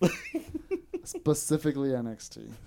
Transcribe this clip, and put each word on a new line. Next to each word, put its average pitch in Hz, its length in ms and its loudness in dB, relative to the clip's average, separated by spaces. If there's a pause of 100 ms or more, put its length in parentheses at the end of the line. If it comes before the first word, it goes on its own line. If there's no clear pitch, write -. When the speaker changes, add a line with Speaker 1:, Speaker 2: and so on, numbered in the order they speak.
Speaker 1:
<laughs> 185 100 8 (920)
Speaker 2:
Specifically 147 920 2
N 117 120 0
X 110 220 -10
T. 113 120 -14 (260)